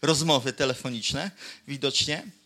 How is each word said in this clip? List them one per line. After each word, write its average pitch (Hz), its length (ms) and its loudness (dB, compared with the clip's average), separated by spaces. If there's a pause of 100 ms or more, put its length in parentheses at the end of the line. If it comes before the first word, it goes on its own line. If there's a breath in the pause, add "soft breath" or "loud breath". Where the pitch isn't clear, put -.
rozmowy 143 520 4
telefoniczne, 131 760 -2 (360 loud breath)
widocznie. 139 560 0 (220)